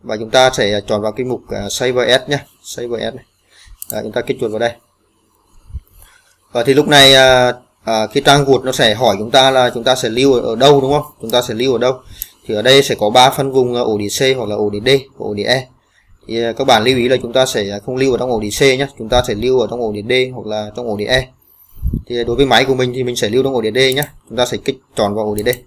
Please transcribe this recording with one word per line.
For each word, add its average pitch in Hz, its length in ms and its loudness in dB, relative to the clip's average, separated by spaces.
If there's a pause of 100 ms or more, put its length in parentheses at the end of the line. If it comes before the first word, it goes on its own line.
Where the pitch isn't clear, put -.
và 113 140 -8
chúng 113 140 -10
ta 131 200 4
sẽ, 107 220 -2
à, 104 80 -2
chọn 104 220 -4
vào 107 100 -4
cái 123 140 -6
mục, 120 220 -6
à, 101 220 -8
Save 123 420 0
As - 160 2
nhé, 143 100 -2 (240)
Save 117 420 -10
As 113 100 -8
này. 127 100 -20 (680)
Đấy, 110 100 -6
chúng 110 100 -10
ta 120 80 -4
kích 120 200 -6
chuột 113 100 -4
vào 107 80 -8
đây. 117 180 -4 (1800)
Và 120 120 -2
thì 135 100 2
lúc 147 140 4
này, 139 260 6
à, 127 380 6 (320)
à, 110 220 -2
cái 139 200 -2
trang 143 180 4
Word 131 200 2
nó 127 80 -4
sẽ 113 220 2
hỏi 113 240 2
chúng 107 120 -6
ta 135 200 6
là 127 240 2
chúng 117 100 -8
ta 127 100 2
sẽ 127 140 -4
lưu 131 240 2
ở, 120 80 4
ở 113 160 -4
đâu 139 240 6
đúng 131 120 -2
không? 147 280 -2
Chúng 113 100 -10
ta 123 120 2
sẽ 120 120 -6
lưu 127 180 -2
ở 113 60 0
đâu? 127 240 -2 (460)
Thì 113 60 -4
ở 104 80 -2
đây 135 200 6
sẽ 127 120 -2
có 107 160 -2
ba 127 200 6
phân 135 220 -4
vùng, 123 220 2
ờ, 120 80 -2
ổ 113 160 -2
đĩa 101 100 -4
C 131 280 0
hoặc 113 120 -6
là 104 80 -4
ổ 104 140 0
đĩa 101 100 -6
D, 117 80 -2 (300)
ổ 104 160 -8
đĩa 101 100 -6
E. 127 240 -2 (580)
Thì, 117 160 -6
ờ, 117 100 -4
các 135 120 -4
bạn 113 200 4
lưu 131 120 2
ý 123 120 0
là 131 140 4
chúng 117 100 -10
ta 131 140 2
sẽ 101 400 -4
không 127 100 -6
lưu 131 160 2
ở 113 60 0
trong 127 120 -2
ổ 113 100 -2
đĩa 104 100 -6
C - 100 -6
nhé, 135 260 2 (120)
chúng 110 100 -10
ta 123 200 2
sẽ 117 60 -4
lưu 123 260 0
ở 110 100 0
trong 120 100 -8
ổ 110 120 -4
đĩa 104 100 -8
D 127 320 -2
hoặc 107 120 -12
là 107 300 -6
trong 123 100 -8
ổ 104 100 -4
đĩa 104 100 -6
E. 127 220 0 (800)
Thì 120 180 -6
đối 117 120 -4
với 139 100 4
máy 123 180 4
của 131 100 0
mình 127 200 -2
thì 131 80 -4
mình 120 140 -4
sẽ 113 120 -2
lưu 123 140 0
trong 135 120 -2
ổ 120 60 0
đĩa 107 100 -2
D 131 260 0
nhé. 147 80 -2 (240)
Chúng 113 100 -8
ta 123 80 2
sẽ 117 100 -8
kích - 240 -6 (140)
tròn 101 200 -2
vào 110 100 -4
ổ 107 100 -4
đĩa 104 80 -6
D. 120 140 -2 (100)